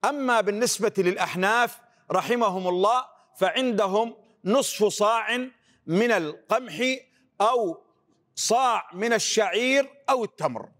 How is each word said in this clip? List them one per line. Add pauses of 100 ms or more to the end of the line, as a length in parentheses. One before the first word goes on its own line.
أما
بالنسبة
للأحناف (320)
رحمهم
الله (340)
فعندهم (300)
نصف
صاع (500)
من
القمح (440)
أو (520)
صاع
من
الشعير (200)
أو
التمر. (120)